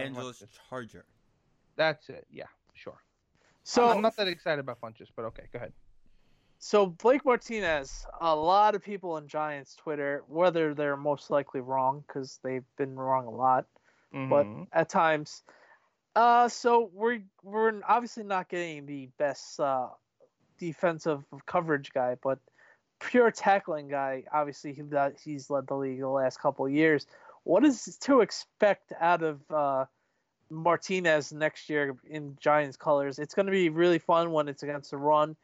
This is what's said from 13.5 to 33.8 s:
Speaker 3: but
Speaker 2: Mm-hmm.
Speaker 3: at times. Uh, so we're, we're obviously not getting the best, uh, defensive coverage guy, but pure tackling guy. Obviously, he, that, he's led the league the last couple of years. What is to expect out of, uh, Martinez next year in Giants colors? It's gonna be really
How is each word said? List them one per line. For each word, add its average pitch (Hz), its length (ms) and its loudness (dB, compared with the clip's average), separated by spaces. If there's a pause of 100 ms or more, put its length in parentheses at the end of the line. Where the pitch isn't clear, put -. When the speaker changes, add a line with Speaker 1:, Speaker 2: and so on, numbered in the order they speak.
Speaker 3:
but 143 340 2
Speaker 2:
Mm-hmm. 143 260 -12
Speaker 3:
at 165 160 0
times. 160 560 0 (720)
Uh, 240 320 6
so 233 440 2
we're, 220 300 -2 (220)
we're 214 420 -2
obviously 226 380 0
not 196 240 -4
getting 165 380 -8
the 139 200 -12 (120)
best, - 420 -4
uh, 131 300 0 (680)
defensive 160 640 -2 (220)
coverage 160 460 -2
guy, 123 240 -2
but 135 220 -2 (600)
pure 240 320 4
tackling 175 580 0
guy. 135 440 -4
Obviously, 147 420 -4
he, 143 80 -14
that, 151 380 -2
he's 143 300 -12
led 135 180 -2
the 139 80 -4
league 135 240 -4
the 135 80 -4
last 131 320 0
couple 135 260 -2
of 139 60 -4
years. 151 340 4 (380)
What 202 200 4
is 247 340 2
to 269 240 4
expect - 800 -2
out 170 220 2
of, 151 280 -4
uh, 139 360 0 (640)
Martinez 160 800 0
next 151 380 -4
year 143 340 -2
in 147 360 -12
Giants 147 360 2
colors? 139 420 0
It's 147 160 -10
gonna 196 180 0
be 185 160 4
really 170 320 4